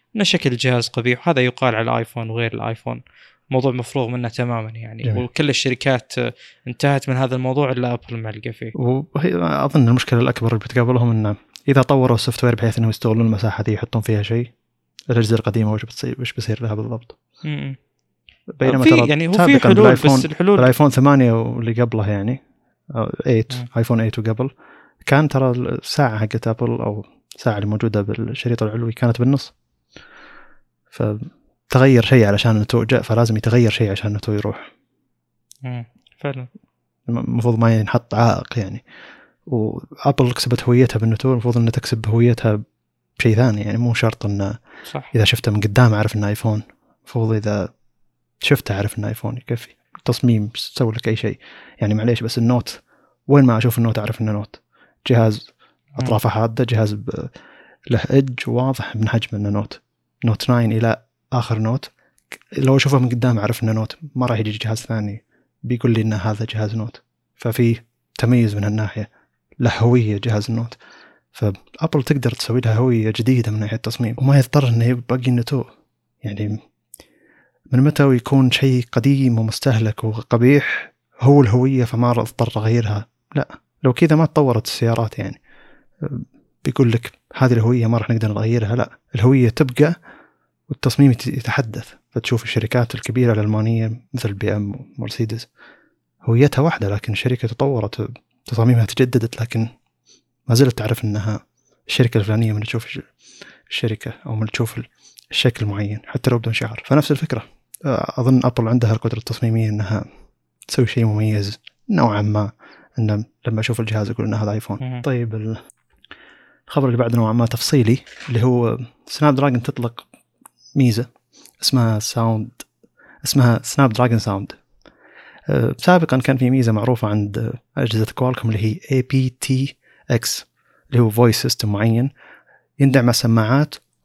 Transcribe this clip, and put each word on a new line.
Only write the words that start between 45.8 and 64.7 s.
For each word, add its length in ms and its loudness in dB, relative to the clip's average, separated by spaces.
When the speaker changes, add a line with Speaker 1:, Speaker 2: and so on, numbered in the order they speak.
Speaker 2:
أعرف 220 0
إنه 120 -2
آيفون. 360 -2
المفروض 340 -2
إذا 400 -2
شفته 360 0
أعرف 240 -4
إنه 80 -4
آيفون 300 -8
يكفي. 320 -8
تصميم، 500 0
سوي 360 -4
لك 160 -6
أي 80 0
شيء. 240 -6
يعني 160 -2
معليش، 300 0
بس 140 -6
النوت، 440 0
وين 180 6
ما 120 4
أشوف 200 0
النوت 220 0
أعرف 220 -6
إنه 100 -2
نوت. 300 -8
جهاز 440 2
Speaker 1:
مم. 80 -20
Speaker 2:
أطرافه 320 0
حادة، 400 -2
جهاز 240 0
ب-، 360 -8
له 200 0
إدج 380 2
واضح 480 -4
من 140 0
حجم 240 -2
إنه 160 -4
نوت. 320 -6
نوت 240 -2
ناين 220 2
إلى 300 0
آخر 260 -2
نوت، 320 -4
ك-، 80 -18
لو 180 4
أشوفه 240 4
من 100 2
قدام 300 0
أعرف 240 -2
إنه 80 0
نوت، 260 -4
ما 100 -2
راح 140 -2
يجي 120 -2
جهاز 260 -6